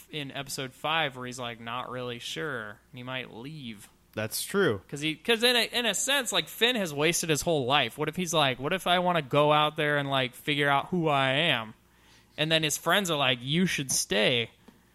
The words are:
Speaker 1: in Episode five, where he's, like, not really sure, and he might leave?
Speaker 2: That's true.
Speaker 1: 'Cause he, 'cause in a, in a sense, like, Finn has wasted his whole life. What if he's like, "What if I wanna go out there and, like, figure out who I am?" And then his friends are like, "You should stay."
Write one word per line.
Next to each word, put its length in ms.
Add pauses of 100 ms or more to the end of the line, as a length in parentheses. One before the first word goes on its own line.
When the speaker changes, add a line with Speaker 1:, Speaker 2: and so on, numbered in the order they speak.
(100)
Speaker 1:
in 220
Episode 400
five, 440
where 100
he's, 120
like, 220
not 300
really 280
sure, 520 (200)
and 80
he 40
might 300
leave? 560 (260)
Speaker 2:
That's 300
true. 440
Speaker 1:
'Cause 120
he, 160
'cause 260
in 140
a, 160
in 140
a 80
sense, 380
like, 160
Finn 280
has 180
wasted 360
his 120
whole 240
life. 320
What 100
if 80
he's 160
like, 280
"What 120
if 140
I 140
wanna 220
go 300
out 240
there 220
and, 100
like, 260
figure 340
out 200
who 200
I 220
am?" 440 (600)
And 140
then 120
his 160
friends 320
are 80
like, 240
"You 240
should 260
stay." 580 (440)